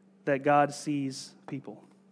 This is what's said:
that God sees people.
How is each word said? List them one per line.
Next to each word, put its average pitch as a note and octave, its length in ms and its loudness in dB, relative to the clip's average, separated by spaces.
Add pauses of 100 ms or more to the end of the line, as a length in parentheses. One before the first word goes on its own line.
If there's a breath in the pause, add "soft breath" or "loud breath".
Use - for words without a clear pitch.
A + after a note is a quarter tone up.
(240 soft breath)
that C#3 180 0
God C#3+ 320 4
sees C#3 560 -6 (160)
people. - 340 -12 (320)